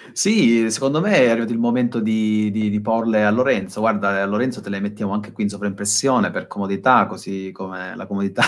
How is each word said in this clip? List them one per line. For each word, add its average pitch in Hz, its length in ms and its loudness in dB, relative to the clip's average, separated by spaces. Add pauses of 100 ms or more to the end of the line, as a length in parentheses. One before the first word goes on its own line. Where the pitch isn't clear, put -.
(120)
Sì, 117 600 2
secondo 139 300 0
me 202 160 2
è 127 120 6
arrivato 113 220 0
il 117 80 -2
momento 120 400 0
di, 107 500 0
di, 107 220 0
di 104 100 0
porle 113 420 2
a 104 60 4
Lorenzo. 107 520 0
Guarda, 101 420 0
a - 20 -2
Lorenzo 110 360 -2
te - 80 -12
le 101 100 -4
mettiamo 101 340 -4
anche 104 180 -6
qui - 120 -4
in 101 60 0
sovraimpressione 101 840 0
per 92 160 -6
comodità, 101 580 2
così 95 460 -8
come 92 440 -10
la 95 120 -10
comodità 98 400 -2